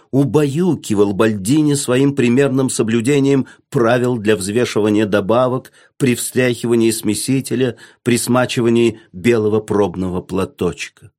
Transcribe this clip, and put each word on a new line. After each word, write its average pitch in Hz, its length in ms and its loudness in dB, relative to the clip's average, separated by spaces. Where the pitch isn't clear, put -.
убаюкивал 135 1000 0
Бальдини 113 640 2
своим 139 400 0
примерным 131 560 2
соблюдением 135 760 0
правил 123 480 0
для 107 200 0
взвешивания 107 680 0
добавок, 113 680 0
при 123 160 2
встряхивании 117 760 0
смесителя, 123 880 -4
при 120 140 2
смачивании 117 840 0
белого 107 480 0
пробного 92 600 -2
платочка. - 960 -6